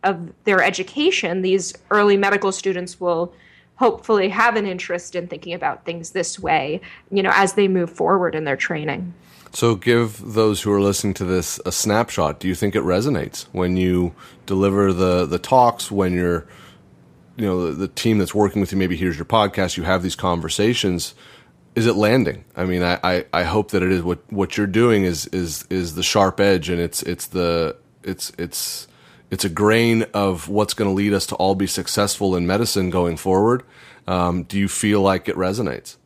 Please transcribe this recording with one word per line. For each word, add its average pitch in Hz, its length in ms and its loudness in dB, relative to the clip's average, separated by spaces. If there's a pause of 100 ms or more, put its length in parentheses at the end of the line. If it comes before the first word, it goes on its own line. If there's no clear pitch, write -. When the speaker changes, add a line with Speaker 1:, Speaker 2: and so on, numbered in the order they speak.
Speaker 1:
of 175 280 -2 (140)
their 190 180 4
education, 190 760 -2
these 185 320 0 (180)
early 208 240 4
medical 196 380 0
students 180 440 -6
will 175 360 -2 (420)
hopefully 208 540 0
have 220 260 2
an 208 100 -2
interest 180 500 -8
in 175 120 -6
thinking 170 260 -12
about 151 300 -6
things 170 280 -10
this - 280 -6
way, 151 400 -2 (320)
you 196 100 2
know, 190 140 2
as 190 200 2
they 202 120 4
move 185 220 0
forward 170 460 0
in 156 100 -4
their 139 100 -2
training. 156 580 -6 (380)
Speaker 2:
So 117 240 2
give 117 480 2
those 107 380 2
who 104 100 0
are 101 100 4
listening 101 340 2
to 98 100 -4
this 90 400 -2
a - 80 -4
snapshot. 101 640 0
Do 90 80 -4
you 95 80 0
think 101 180 -2
it 107 100 0
resonates 95 680 -2
when 90 240 0
you 90 400 0 (300)
deliver 98 480 2
the, 90 320 2
the 82 140 -2
talks, 123 520 2
when 95 220 0
you're, 87 340 -2 (880)
you 110 100 -4
know, 92 220 0
the, 76 60 -4
the 90 160 -6
team 110 280 0
that's 92 160 0
working 104 280 2
with 92 100 -2
you 95 60 -2
maybe 90 180 0
hears 85 220 -2
your 82 80 -8
podcast, 101 500 0
you 87 80 -6
have 90 200 0
these 90 120 -4
conversations? 90 1000 -2 (580)
Is 113 120 2
it 113 120 4
landing? 107 480 2 (100)
I - 80 -4
mean, 90 200 0
I, 90 200 2
I, 90 300 0
I 87 100 2
hope 98 280 -2
that 92 120 0
it 92 80 2
is. 90 100 2
What, 87 180 -2 (120)
what 98 240 -2
you're 107 100 0
doing 107 380 4
is, 85 240 -2
is, 87 420 -6
is 90 260 -4
the 90 80 -4
sharp 95 360 2
edge, 95 300 2
and 87 100 -2
it's, 85 240 -4
it's - 240 -8
the, 85 480 -2 (260)
it's, - 360 -8
it's, - 500 -10 (420)
it's - 140 -4
a 98 60 0
grain 113 540 4 (100)
of 98 340 0
what's 104 260 0
gonna 101 200 0
lead 101 200 2
us 98 120 0
to - 100 -8
all 95 180 2
be 98 140 0
successful 98 680 -2
in 87 100 0
medicine 98 420 0
going 87 280 0
forward. 107 460 2 (440)
Um, 90 360 0
do 98 140 -6
you 98 120 0
feel 104 320 2
like 95 260 2
it 104 80 -2
resonates? 92 720 -4